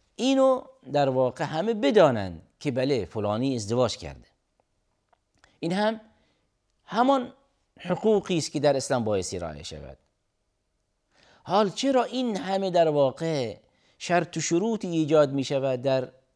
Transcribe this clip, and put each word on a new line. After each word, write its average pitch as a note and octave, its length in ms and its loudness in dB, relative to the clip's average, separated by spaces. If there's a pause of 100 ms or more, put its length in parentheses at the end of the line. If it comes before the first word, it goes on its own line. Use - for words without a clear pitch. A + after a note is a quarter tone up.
(160)
اینو C4+ 460 2 (300)
در C#3+ 160 2
واقع B2+ 360 0
همه F3 300 -2
بدانند C#3+ 680 2 (180)
که D3 100 -4
بله، B2+ 340 -2
فلانی A2 520 -2
ازدواج A2+ 400 0
کرده. C#2+ 320 -16 (1300)
این E3+ 120 -2
هم G#3+ 280 0 (840)
همان B3+ 480 0 (460)
حقوقی F#3 600 0
است - 140 -4
که D3+ 80 -4
در C#3 160 4
اسلام B2+ 280 -2
بایستی G2 340 -2
رعایت D#2+ 240 -10
شود. C#2+ 360 -16 (1400)
حال G3 280 0
چرا C4 340 0
این A#3+ 320 -4
همه G3 340 -2
در E3+ 180 4
واقع C#3+ 680 0 (420)
شرط F3 380 -2
و E3 40 -2
شروطی F#3+ 480 -2
ایجاد D#3 440 4
می‌شود، C3+ 500 -2
در C3 260 0 (280)